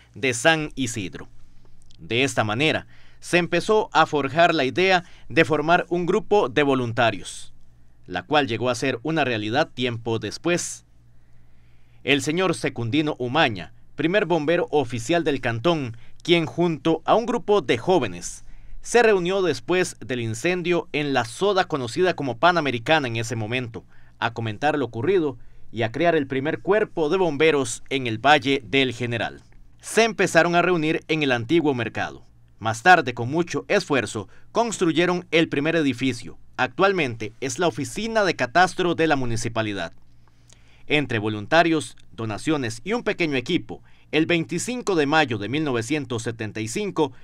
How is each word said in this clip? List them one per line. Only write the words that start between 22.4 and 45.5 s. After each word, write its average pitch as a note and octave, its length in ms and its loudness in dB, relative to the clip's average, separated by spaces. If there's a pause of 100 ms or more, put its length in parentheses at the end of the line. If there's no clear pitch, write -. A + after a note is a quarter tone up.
en A#2 80 -4
ese A#2 220 -4
momento, A#2 480 -6 (340)
a A#2+ 140 -2
comentar A#2 440 -2
lo C3 100 -2
ocurrido D3 520 0 (320)
y A2+ 120 -4
a A2+ 100 -2
crear D#3+ 240 2
el C#3+ 100 0
primer C#3 360 -4
cuerpo F3+ 480 0
de F#3 60 2
bomberos D3 760 2
en C3 180 -2
el A2 100 -4
Valle C#3 480 4
del C3 260 2
General. A2+ 480 -6 (400)
Se - 220 2
empezaron F3 540 4
a F3 60 4
reunir E3 440 0
en D#3+ 160 0
el C#3 80 2
antiguo C#3 440 2
mercado. G#2 500 -6 (340)
Más A2 240 -4
tarde, E3 320 6
con A2+ 160 -4
mucho D#3+ 380 -2
esfuerzo, B2+ 600 0 (220)
construyeron F3+ 800 0
el D#3+ 180 4
primer D3 280 0
edificio. C3 600 -2 (200)
Actualmente B2+ 840 0
es C3 180 -6
la F3 100 2
oficina G#3 540 -2
de E3+ 140 0
catastro E3+ 580 2
de E3 120 2
la D3+ 100 4
municipalidad. A2 800 -4 (920)
Entre C3 320 0
voluntarios, C#3 800 0 (160)
donaciones A2+ 720 -4
y F#3+ 80 -4
un A#3+ 100 -2
pequeño E3+ 360 -2
equipo, A#2+ 440 -4 (300)
el D#3+ 140 4
veinticinco F3 680 -2
de D3+ 120 2
mayo D3 320 2
de G2+ 100 -6
mil D3+ 160 -2